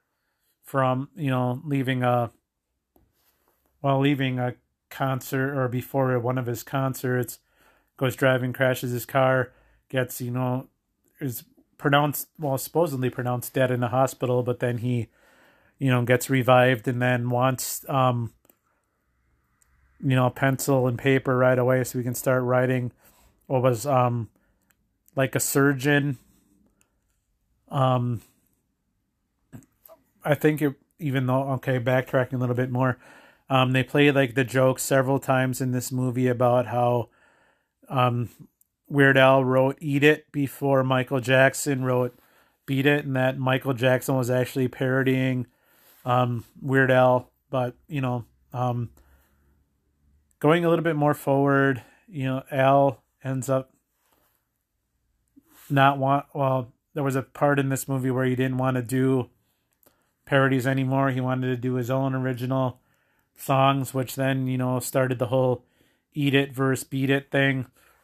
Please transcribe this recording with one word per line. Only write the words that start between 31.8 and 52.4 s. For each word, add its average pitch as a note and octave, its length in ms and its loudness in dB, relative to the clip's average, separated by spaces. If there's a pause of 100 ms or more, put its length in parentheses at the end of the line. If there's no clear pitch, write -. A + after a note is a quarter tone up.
a B2+ 40 -4
little B2 180 -2
bit B2+ 160 -2
more, B2 260 0 (500)
um, C3 240 2
they C3 120 2
play, C#3+ 260 4
like, C3+ 240 0
the C3 100 0
joke C3 360 0
several C3+ 400 0
times C3 400 0
in B2+ 100 -2
this B2 220 -4
movie B2+ 340 -2
about B2 400 2
how, A#2+ 420 -2 (800)
um, B2 420 -2 (600)
Weird C#3 280 6
Al C3+ 260 6
wrote C3 360 2
Eat C#3+ 220 0
It D3+ 300 2
before C#3 500 0
Michael C3 380 0
Jackson C3 640 2
wrote B2 340 -2 (460)
Beat C3+ 220 0
It, D3 180 2
and C#3 120 -6
that C3 220 0
Michael C3 360 -2
Jackson B2+ 420 0
was B2 140 -2
actually B2+ 360 -2
parodying, C3 800 0 (600)
um, B2 380 0 (180)
Weird C3+ 280 2
Al. B2+ 400 4 (200)
But, B2+ 260 -4 (100)
you D3 140 -8
know, B2 240 -4 (300)
um, B2 340 -4 (1500)
going E3+ 240 4
a E3 60 2
little E3 140 0
bit D#3+ 120 0
more D3 160 2
forward, C#3 680 0 (260)
you D3+ 160 -8
know, C3 260 -6